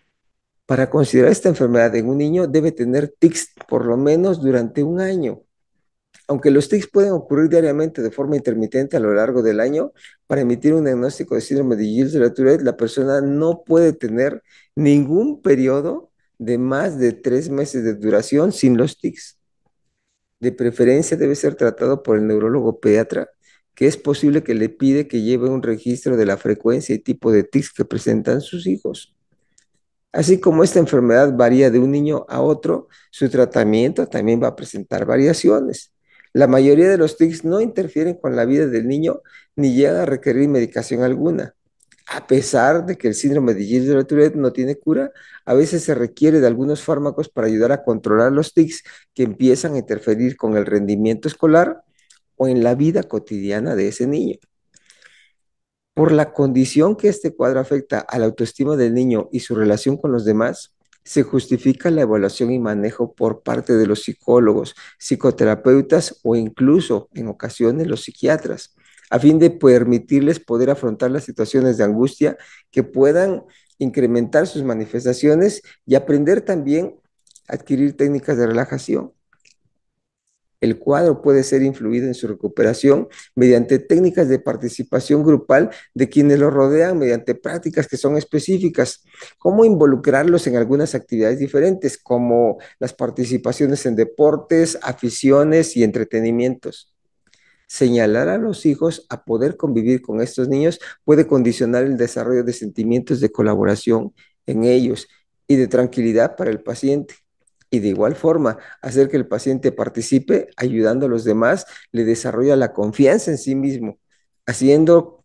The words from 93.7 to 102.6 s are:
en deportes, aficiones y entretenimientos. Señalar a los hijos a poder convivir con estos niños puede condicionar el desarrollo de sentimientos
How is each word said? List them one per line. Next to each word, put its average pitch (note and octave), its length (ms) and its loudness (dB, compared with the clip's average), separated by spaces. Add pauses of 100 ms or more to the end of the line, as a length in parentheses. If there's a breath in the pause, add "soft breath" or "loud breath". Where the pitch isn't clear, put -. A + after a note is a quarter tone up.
en A#2+ 100 -2
deportes, D3+ 840 0
aficiones C#3 960 0
y A#2 60 4
entretenimientos. A#2 1080 -4 (760)
Señalar A#2+ 640 2
a F#3+ 80 -2
los A3 280 -6
hijos D#3+ 440 -2
a - 140 -14
poder B2 320 -2
convivir B2 460 -2
con A2 200 -6
estos B2+ 280 -4
niños D#3 300 0 (260 loud breath)
puede D3+ 220 4
condicionar B2 560 0
el C3+ 140 -2
desarrollo A#2+ 460 -2
de A#2+ 100 -4
sentimientos A#2 680 -4